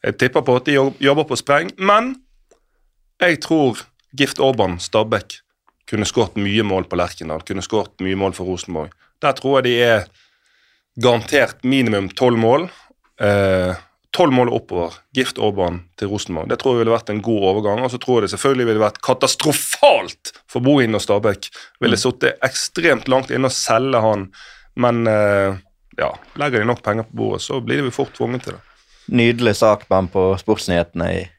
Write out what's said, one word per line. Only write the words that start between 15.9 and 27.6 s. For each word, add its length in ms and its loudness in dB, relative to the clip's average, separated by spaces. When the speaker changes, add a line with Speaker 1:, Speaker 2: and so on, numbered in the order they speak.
Speaker 1:
til 100 -6
Rosenborg. 420 -6
Det 100 -2
tror 160 0
jeg 100 2
ville 120 2
vært 120 -6
en 120 -4
god 200 -2
overgang, 340 -2
og 60 -2
så 100 -10
tror 200 2
jeg 80 0
det 80 -6
selvfølgelig 320 0
ville 140 2
vært 220 -2
katastrofalt 1300 0
for 160 -4
Bohin 300 4
og 60 0
Stabæk. 480 0
Ville 160 2
Speaker 2:
Mm. 60 -4
Speaker 1:
sittet 400 0
ekstremt 640 0
langt 240 0
inne 140 -2
og 60 0
selge 500 0
han, 300 0
men, 320 0
eh, 480 2
ja, 140 -2
legger 240 -2
de 60 0
nok 180 -2
penger 200 -2
på 120 -14
bordet, 260 -4
så 220 -6